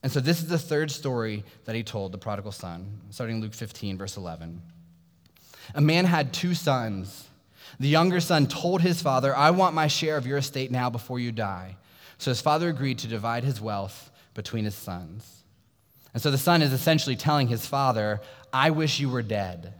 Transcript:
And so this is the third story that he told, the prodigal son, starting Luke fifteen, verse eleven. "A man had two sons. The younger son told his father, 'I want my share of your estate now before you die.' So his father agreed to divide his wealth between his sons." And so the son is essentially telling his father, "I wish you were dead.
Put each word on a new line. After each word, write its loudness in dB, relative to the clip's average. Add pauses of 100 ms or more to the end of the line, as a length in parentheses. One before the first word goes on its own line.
And 0
so 2
this 2
is -6
the 0
third 0
story -4 (220)
that -6
he -4
told, -6
the -12
prodigal -8
son, -12
starting -6
Luke -8
fifteen, -8
verse -10
eleven. -10 (1120)
"A 2
man 6
had 2
two -2
sons. -2 (520)
The 0
younger 4
son 4
told 0
his 2
father, 2
'I 8
want 4
my 4
share 0
of -2
your -2
estate -4
now 0
before -6
you -2
die.' -6 (420)
So -2
his 0
father 2
agreed -2
to -8
divide -2
his 0
wealth -6 (220)
between -4
his -2
sons." -12 (720)
And -2
so 2
the 2
son 6
is 4
essentially 2
telling 2
his -2
father, 0 (320)
"I 4
wish 0
you 0
were -2
dead. -4